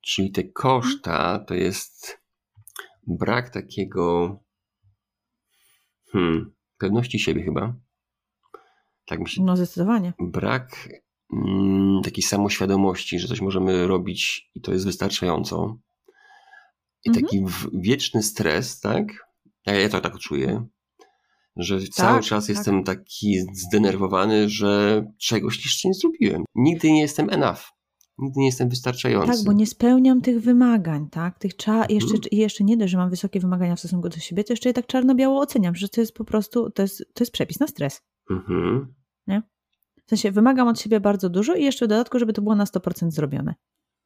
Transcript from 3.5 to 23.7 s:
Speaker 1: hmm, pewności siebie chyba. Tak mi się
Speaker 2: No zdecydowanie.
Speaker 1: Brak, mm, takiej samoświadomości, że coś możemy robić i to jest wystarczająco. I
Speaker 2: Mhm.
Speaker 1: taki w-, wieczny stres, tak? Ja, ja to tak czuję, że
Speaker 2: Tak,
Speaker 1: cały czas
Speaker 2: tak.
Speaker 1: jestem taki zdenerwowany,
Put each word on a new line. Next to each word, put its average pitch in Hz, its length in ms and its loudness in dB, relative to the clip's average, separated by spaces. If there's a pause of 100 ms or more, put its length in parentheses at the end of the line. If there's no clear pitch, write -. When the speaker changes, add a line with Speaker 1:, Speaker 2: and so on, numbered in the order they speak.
Speaker 1:
hmm, 82 400 0 (260)
pewności 117 420 -2
siebie - 240 -2
chyba. 101 320 -4 (1300)
Tak 82 140 -8
mi - 100 -8
się 185 140 -2
Speaker 2:
No 185 120 2
zdecydowanie. 180 640 -2
Speaker 1:
Brak, - 680 -4 (440)
mm, 98 680 2
takiej 90 200 -4
samoświadomości, 98 960 0
że 90 80 -6
coś 92 140 -4
możemy 92 460 0
robić 90 680 -2
i - 60 -16
to - 120 -6
jest 92 120 0
wystarczająco. 90 920 -4 (1300)
I - 40 -2
Speaker 2:
Mhm. 226 160 4
Speaker 1:
taki 98 200 0
w-, - 240 -6 (120)
wieczny 110 420 0
stres, 101 560 -2
tak? 117 260 0 (600)
Ja, 101 80 0
ja 101 160 4
to 98 120 -2
tak - 160 -6
czuję, 69 480 -4 (920)
że 92 240 -2
Speaker 2:
Tak, 95 100 -8
Speaker 1:
cały 190 320 2
czas 104 260 -2
Speaker 2:
tak. 104 80 -2
Speaker 1:
jestem 101 280 0
taki 95 520 -2 (180)
zdenerwowany, 98 960 2